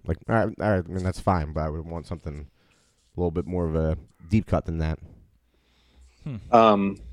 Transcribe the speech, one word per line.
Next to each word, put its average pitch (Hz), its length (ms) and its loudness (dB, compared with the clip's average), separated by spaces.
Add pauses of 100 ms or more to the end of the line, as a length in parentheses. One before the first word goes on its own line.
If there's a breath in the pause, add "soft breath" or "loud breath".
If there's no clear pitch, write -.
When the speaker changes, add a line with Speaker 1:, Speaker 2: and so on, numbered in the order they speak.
Speaker 1:
Like, 80 100 -2 (100)
all 117 80 0
right, 110 240 0
all 104 120 2
right, 92 120 2
I - 80 -14
mean 92 120 -4
that's 92 160 -4
fine, 80 340 0
but 78 80 -2
I 78 80 -2
would 78 160 -8
want 82 220 -10
something 76 400 -10 (680)
a - 40 -6
little 90 100 0
bit 82 160 -2
more 87 200 -2
of 80 100 -2
a 78 220 0 (320)
deep 101 180 2
cut - 180 0
than 82 140 -6
that. 78 180 -2 (1300)
Speaker 2:
Hmm. 139 120 -10 (160)
Speaker 3:
Um, 104 460 6 (160)